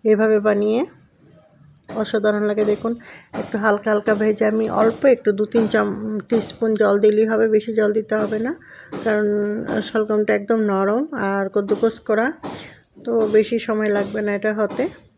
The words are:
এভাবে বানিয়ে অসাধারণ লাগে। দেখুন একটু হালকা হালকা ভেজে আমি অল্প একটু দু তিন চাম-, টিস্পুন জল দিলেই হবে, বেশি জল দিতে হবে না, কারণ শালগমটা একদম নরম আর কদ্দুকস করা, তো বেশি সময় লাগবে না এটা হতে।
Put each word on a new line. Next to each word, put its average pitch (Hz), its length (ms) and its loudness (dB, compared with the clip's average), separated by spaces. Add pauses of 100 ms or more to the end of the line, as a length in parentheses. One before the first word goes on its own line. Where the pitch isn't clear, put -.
এভাবে 214 360 2
বানিয়ে 208 400 0 (1080)
অসাধারণ 208 560 0
লাগে। 208 200 0
দেখুন 214 280 -2 (400)
একটু 208 240 -6
হালকা 208 320 2
হালকা 208 260 0
ভেজে 214 300 0
আমি 220 260 0
অল্প 226 360 2
একটু 247 240 4
দু 202 140 0
তিন 226 220 0
চাম-, 214 580 -2
টিস্পুন 226 500 -2
জল 202 240 4
দিলেই 214 280 4
হবে, 220 200 2
বেশি 214 260 0
জল 214 200 2
দিতে 214 220 -2
হবে 214 240 -2
না, 240 120 -2 (500)
কারণ 214 260 0 (540)
শালগমটা 214 520 -2
একদম 208 320 0
নরম 202 380 0 (200)
আর 196 260 -2
কদ্দুকস 208 500 0
করা, 220 280 0 (760)
তো 240 100 -6 (160)
বেশি 214 320 2
সময় 214 300 -2
লাগবে 202 320 -2
না 208 120 -2
এটা 202 200 -2
হতে। 208 300 -2 (340)